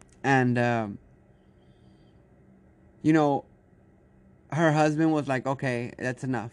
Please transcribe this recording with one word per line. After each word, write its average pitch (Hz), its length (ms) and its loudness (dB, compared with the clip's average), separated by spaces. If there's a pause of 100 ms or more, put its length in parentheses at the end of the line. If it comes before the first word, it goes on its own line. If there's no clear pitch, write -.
(240)
And, 127 340 2
um, 117 400 -2 (2000)
you 151 100 4
know, 147 320 2 (1080)
her 160 200 2
husband 156 400 2
was 147 160 -2
like, 131 200 -4
"Okay, 127 500 -4
that's 127 260 -6
enough, 120 280 -6